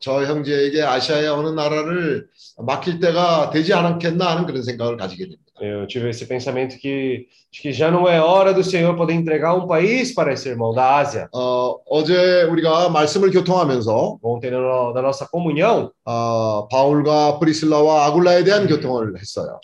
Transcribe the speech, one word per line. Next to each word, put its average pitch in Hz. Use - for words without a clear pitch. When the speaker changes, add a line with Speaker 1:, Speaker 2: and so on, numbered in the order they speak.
Speaker 1:
저 139
형제에게 143
아시아의 143
어느 147
나라를 156
맡길 147
때가 170
되지 160
않았겠나 170
하는 170
그런 131
생각을 117
가지게 92
됩니다. 92
Speaker 2:
Eu 104
tive 120
esse 117
pensamento 127
que, 135
de -
que 147
já 147
não 175
é 170
hora 190
do 180
Senhor 175
poder 165
entregar 160
um 185
país 190
para 143
esse 123
irmão 113
da 127
Ásia. 113
Speaker 1:
어, 123
어제 180
우리가 165
말씀을 165
교통하면서 160
Speaker 2:
Ontem, 120
na 127
no-, 127
na 127
nossa 135
comunhão, 170
Speaker 1:
아, 113
바울과 147
브리실라와 156
아굴라에 175
대한 196
교통을 123
했어요. 92